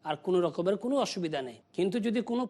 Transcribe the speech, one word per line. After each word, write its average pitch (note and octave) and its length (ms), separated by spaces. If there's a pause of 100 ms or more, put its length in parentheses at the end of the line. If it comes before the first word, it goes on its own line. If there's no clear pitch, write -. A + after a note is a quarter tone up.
আর D#3 120
কোনো F3+ 240
রকমের F3 360
কোনো B3 200
অসুবিধা E3+ 460
নেই। A#2+ 120 (180)
কিন্তু F#3+ 280
যদি A3+ 220
কোনো A#3+ 280